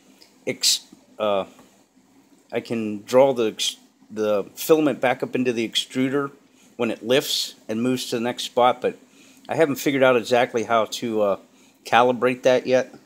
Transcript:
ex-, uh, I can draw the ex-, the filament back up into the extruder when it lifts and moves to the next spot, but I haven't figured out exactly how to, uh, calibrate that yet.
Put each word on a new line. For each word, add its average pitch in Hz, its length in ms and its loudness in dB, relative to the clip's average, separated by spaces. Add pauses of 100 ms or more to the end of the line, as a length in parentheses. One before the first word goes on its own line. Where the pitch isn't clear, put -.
(440)
ex-, - 420 -2 (320)
uh, 101 260 0 (1080)
I 120 80 -4
can 107 420 -6
draw 131 300 4
the 117 140 0
ex-, - 300 -4 (340)
the 107 340 -2 (120)
filament 151 440 2
back 123 220 0
up 135 140 -6
into 127 160 0
the 113 160 -4
extruder 135 640 -4 (440)
when 117 140 -2
it - 160 -8
lifts - 480 -2 (140)
and 110 120 -4
moves 127 300 -2
to 131 60 -2
the 117 40 -2
next 120 240 -4
spot, 120 360 2
but - 180 -2 (500)
I 113 60 -6
haven't 139 220 0
figured 135 260 0
out 131 140 4
exactly 120 480 0
how 113 220 0
to, 110 360 -4
uh, 98 140 2 (480)
calibrate 123 580 2
that 127 240 4
yet. 127 260 0 (140)